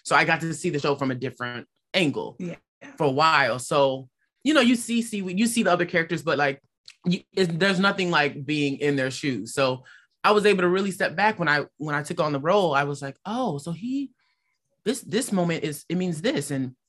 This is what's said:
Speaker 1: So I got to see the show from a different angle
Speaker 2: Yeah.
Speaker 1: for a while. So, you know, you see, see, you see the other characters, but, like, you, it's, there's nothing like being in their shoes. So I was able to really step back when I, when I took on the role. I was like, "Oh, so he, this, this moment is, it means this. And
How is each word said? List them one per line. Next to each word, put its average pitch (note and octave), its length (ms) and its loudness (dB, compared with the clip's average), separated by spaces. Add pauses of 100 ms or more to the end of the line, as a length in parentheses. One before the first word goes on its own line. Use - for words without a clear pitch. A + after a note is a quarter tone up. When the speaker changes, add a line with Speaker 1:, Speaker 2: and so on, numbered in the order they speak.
Speaker 1:
So - 120 -2
I D#3 100 6
got D#3 160 0
to E3 120 -4
see D#3 160 -4
the D3 100 -2
show C#3+ 160 0
from C3+ 160 -2
a B2+ 40 -4
different B2 520 -8 (260)
angle C#3 460 -2
Speaker 2:
Yeah. F3 160 -10 (420)
Speaker 1:
for D#3 80 0
a C#3 60 4
while. C#3 480 4
So, C3+ 500 0 (340)
you D4 100 2
know, D4 80 6
you B3 140 4
see, A#3 260 -2
see, A3+ 180 -6
you F#3+ 280 0
see A#3 160 0
the F3+ 80 2
other F3 140 2
characters, E3 380 -2
but, C#3 140 0
like, C#3 240 0 (440)
you, F3+ 160 0 (100)
it's, F#3 220 0
there's F#3 260 2
nothing F#3+ 320 2
like D3 340 0
being C#3+ 340 -2
in C#3+ 180 0
their B2+ 140 0
shoes. A#2+ 420 -6
So C3 320 0 (400)
I G3+ 60 6
was G#3 140 4
able G3 160 4
to F3+ 60 4
really F#3+ 240 2
step E3+ 240 -4
back G#3+ 240 0
when E3 80 0
I, D3 180 2 (120)
when D3+ 180 -4
I D3 80 -2
took E3+ 160 -4
on D3+ 140 0
the C#3 80 -2
role. E3+ 320 2
I C#3 100 4
was C#3+ 180 -6
like, C#3 140 -10 (100)
"Oh, G#3+ 320 -4
so E3+ 140 -8
he, B3+ 400 -6 (720)
this, B3+ 180 -2
this G#3 300 -4
moment E3+ 320 0
is, D3+ 240 -6
it E3 80 -4
means F3+ 260 -2
this. A3 300 -2
And C3 240 -4 (140)